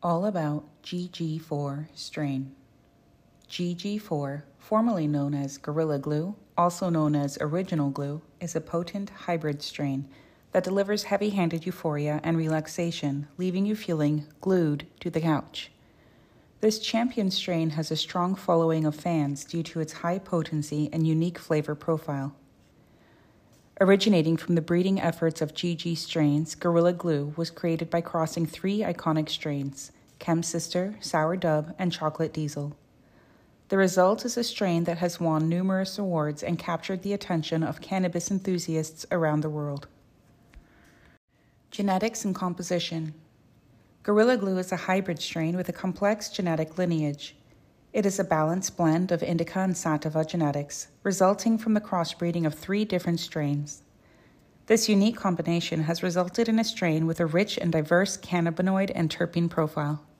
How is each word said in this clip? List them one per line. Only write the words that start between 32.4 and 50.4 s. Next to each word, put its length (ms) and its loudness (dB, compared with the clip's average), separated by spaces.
The 80 2
result 480 4
is 100 -4
a 80 -2
strain 420 0
that 120 -2
has 220 -2
won 280 2
numerous 520 0
awards 420 -2
and 160 -2
captured 460 -4
the 100 -2
attention 480 -2
of 180 -4
cannabis 520 -2
enthusiasts 800 -2
around 300 2
the 80 -2
world. 380 -6
Genetics 560 0
and 80 0
composition. 800 -4
Gorilla 360 6
Glue 200 0
is 140 -2
a 60 -2
hybrid 440 0
strain 340 -2
with 140 -4
a 40 -4
complex 560 -2
genetic 500 -2
lineage. 560 -2
It 120 2
is 140 0
a 40 2
balanced 540 0
blend 340 4
of 120 0
indica 360 0
and 160 2
sativa 480 0
genetics, 640 -2